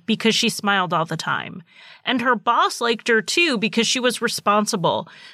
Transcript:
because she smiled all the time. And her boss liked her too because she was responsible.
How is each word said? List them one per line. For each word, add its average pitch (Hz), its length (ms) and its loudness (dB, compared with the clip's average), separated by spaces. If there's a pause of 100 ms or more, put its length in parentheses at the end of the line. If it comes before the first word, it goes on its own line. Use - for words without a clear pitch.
because 220 280 2
she 233 160 0
smiled 196 420 0
all 165 140 0
the 160 120 -6
time. - 440 -6 (420)
And 240 180 -2
her 247 140 2
boss 262 460 0
liked 233 280 -2
her 220 120 4
too 320 380 0
because 220 260 0
she 262 140 0
was 240 240 0
responsible. 208 840 0 (260)